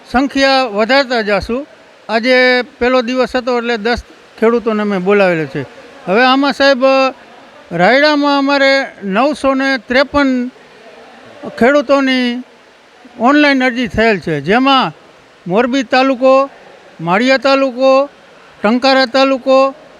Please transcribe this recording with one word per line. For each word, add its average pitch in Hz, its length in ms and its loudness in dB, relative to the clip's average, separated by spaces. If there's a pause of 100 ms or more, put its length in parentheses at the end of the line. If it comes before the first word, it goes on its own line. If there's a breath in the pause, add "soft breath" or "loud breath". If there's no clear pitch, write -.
(120)
સંખ્યા 269 520 0
વધારતા 240 580 0
જાશું. 208 460 -4 (420)
આજે 254 520 2
પહેલો 254 400 -2
દિવસ 247 340 -2
હતો 247 220 -2
એટલે 233 200 -4
દસ 220 260 -4 (360)
ખેડૂતોને 220 420 0
અમે 208 160 -2
બોલાવેલા 180 480 0
છે. 135 200 -8 (400)
હવે 214 200 2
આમાં 269 280 2
સાહેબ 277 300 0 (880)
રાયડામાં 285 640 2
અમારે 269 480 0 (180)
નવસો 254 500 -2
ને 269 240 -2
ત્રેપન 262 720 -2 (1080)
ખેડૂતોની 262 840 0 (760)
ઓનલાઈન 277 440 2
અરજી 247 240 -2
થયેલ 220 320 0
છે, 151 220 -4
જેમાં 233 520 0 (540)
મોરબી 240 360 0
તાલુકો, 262 640 2 (520)
માળિયા 220 360 0
તાલુકો, 269 720 0 (540)
ટંકારા 262 420 2
તાલુકો 269 720 0 (240)